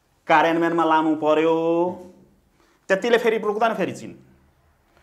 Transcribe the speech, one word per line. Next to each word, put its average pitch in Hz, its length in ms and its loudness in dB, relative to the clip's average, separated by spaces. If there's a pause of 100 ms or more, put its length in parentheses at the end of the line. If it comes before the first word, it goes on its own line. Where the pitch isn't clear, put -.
(280)
कार्यान्वयनमा 165 560 2
लानु 160 320 2
पर्यो। 156 400 0 (1300)
त्यतिले 226 300 2
फेरि 226 200 2
रोक्दैन 214 360 0
फेरि 180 180 -4
चीन। - 280 -16 (840)